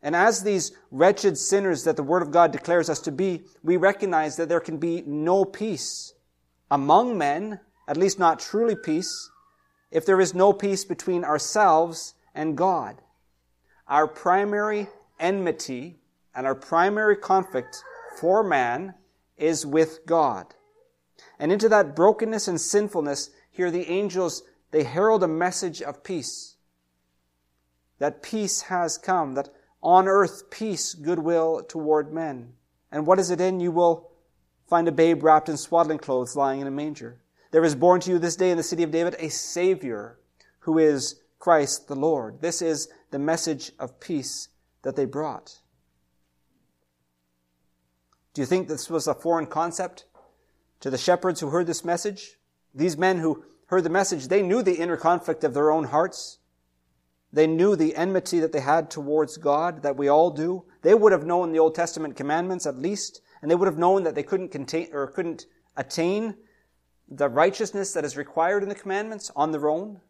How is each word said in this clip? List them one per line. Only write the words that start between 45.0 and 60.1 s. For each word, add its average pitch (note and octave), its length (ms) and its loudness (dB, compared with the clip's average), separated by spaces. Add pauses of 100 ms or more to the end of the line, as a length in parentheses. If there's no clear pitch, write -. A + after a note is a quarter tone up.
brought. - 540 -10 (2750)
Do D3 80 -6
you C3 40 -2
think F3 240 -2
this - 200 -8
was E3 180 -2
a D3 60 0
foreign E3 340 -2
concept E3+ 580 -6 (720)
to C3+ 100 -8
the C3 80 -4
shepherds F3+ 440 0
who D3 80 -6
heard E3+ 180 0
this E3 160 -6
message? F3 560 -6 (340)
These D3+ 240 -2
men F#3 200 2
who D#3+ 260 -2 (280)
heard F3+ 120 2
the E3 60 -2
message, F3 380 -2
they G3 160 2
knew G3 180 0
the F#3 140 2
inner E3+ 220 -4
conflict E3 460 0
of C#3 100 -2
their D3+ 180 2
own D#3 140 0
hearts. D#3+ 520 -2 (960)
They D3+ 140 4
knew E3+ 300 2
the D#3 180 0
enmity F3 460 -2
that D#3+ 100 0
they D3+ 80 -2
had D3+ 320 0
towards D3+ 460 -2
God, D3+ 460 0
that C#3+ 120 0
we C#3 140 0
all D#3+ 200 6